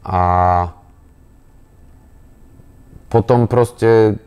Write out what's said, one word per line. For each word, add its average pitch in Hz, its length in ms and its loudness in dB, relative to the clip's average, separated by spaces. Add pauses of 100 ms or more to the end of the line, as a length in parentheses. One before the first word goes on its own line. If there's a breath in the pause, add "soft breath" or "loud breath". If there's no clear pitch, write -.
A 90 180 -6 (3000)
potom 120 320 0
proste 113 800 0